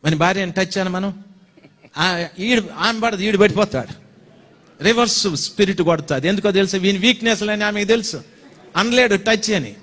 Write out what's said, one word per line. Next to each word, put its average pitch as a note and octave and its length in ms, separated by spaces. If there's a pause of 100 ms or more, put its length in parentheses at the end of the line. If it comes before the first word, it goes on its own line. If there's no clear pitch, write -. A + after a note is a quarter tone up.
మన D#3+ 100
భార్యను F3+ 360
టచ్ F#3+ 260
అని F#3 120
మనం, F#3 240 (840)
ఆ, E3+ 280 (140)
ఈడు, A3+ 240 (160)
ఆమె A3 200
పడదు, G#3+ 220
ఈడు G3+ 160
పడిపోతాడు. F#3+ 560 (880)
రివర్స్ A3 520
స్పిరిట్ F#3+ 460
కొడుతుంది. D3+ 460
ఎందుకో G3+ 240
తెలుసు, G3 260
వీని F#3+ 200
వీక్నెస్లు A3 540
అని G#3 120
ఆమెకు G#3 240
తెలుసు. G#3+ 340 (560)
అనలేడు A#3 380
టచ్ A3 360
అని. C#3 320